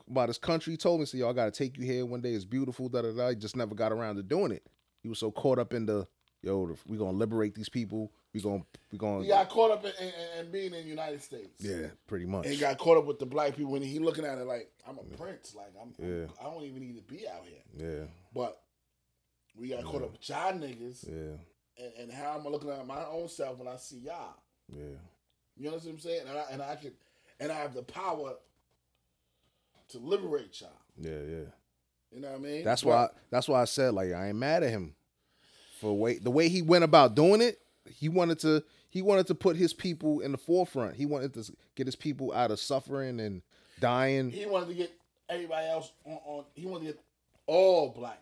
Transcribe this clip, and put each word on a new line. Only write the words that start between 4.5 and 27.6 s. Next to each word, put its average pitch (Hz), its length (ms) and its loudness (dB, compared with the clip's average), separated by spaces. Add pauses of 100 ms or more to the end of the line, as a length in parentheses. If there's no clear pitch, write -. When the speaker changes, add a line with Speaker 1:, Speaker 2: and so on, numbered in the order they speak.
Speaker 1:
it. - 140 -6 (380)
He 117 60 -6
was 110 100 -6
so 110 100 0
caught 127 300 2
up 120 160 -2
in 113 100 0
the, 104 220 0 (340)
"Yo, 92 340 0 (120)
we 110 100 -6
gonna 95 180 0
liberate 107 380 0
these 110 160 -10
people. 107 420 -4 (220)
We 107 80 -4
gonna, 101 220 -2 (280)
we 104 60 -12
gonna" - 240 -2
Speaker 2:
He - 80 -4
got - 180 6
caught 226 220 4
up 196 160 0
in, 196 140 -4
in, 185 120 -6 (340)
in 170 60 -14
being 190 220 -6
in 165 100 -10
the 156 60 -12
United 151 320 -8
States. 107 280 -16 (140)
Speaker 1:
Yeah, 87 240 -6 (200)
pretty 90 180 -6
much. 92 200 -4
Speaker 2:
And 143 100 -2
he 143 40 -4
got 139 200 0
caught 165 180 6
up 151 80 4
with 143 140 -4
the 131 80 -6
black 143 280 -2
people, 139 200 -4
and 139 100 -4
he 143 140 -8
looking 156 260 -2
at 135 140 -6
it 123 60 -8
like, 120 260 -8 (160)
"I'm 135 100 -16
a - 100 -18
Speaker 1:
Yeah. - 100 -16
Speaker 2:
prince. 185 380 -14
Like, 101 240 -20
I'm, 120 200 -18
Speaker 1:
Yeah. 85 240 -6
Speaker 2:
I'm, 92 240 -12
I 151 40 -10
don't 165 120 -12
even 131 180 -14
need 123 140 -14
to 107 80 -18
be 156 240 -14
out 82 180 -14
here." 73 160 -20 (380)
Speaker 1:
Yeah. 78 60 -10 (280)
Speaker 2:
But 123 260 -6 (960)
we 117 140 -12
got 127 140 -8
caught 147 180 -6
Speaker 1:
Yeah. 120 60 -6
Speaker 2:
up 98 60 -12
with - 160 -16
y'all 180 240 -2
niggas. 127 540 -10
Speaker 1:
Yeah. 78 300 -10 (480)
Speaker 2:
And, 120 140 -14
and 120 120 -14
how 147 280 -8
am 147 80 -10
I - 20 -8
looking 147 220 -6
at 135 160 -10
my 143 180 -8
own 160 240 -8
self 131 300 -8
when 123 80 -12
I 127 100 -10
see 127 220 -18
y'all? 131 340 -12 (340)
Speaker 1:
Yeah. 71 300 -14 (600)
Speaker 2:
You 139 120 -10
understand 165 280 -12
what - 20 -18
I'm - 0 -
saying? 165 280 -6
And 139 100 -8
I, 151 140 -6
and 135 120 -10
I 147 120 -8
can, 147 160 -14 (480)
and 147 120 -4
I 156 40 -4
have 147 200 -6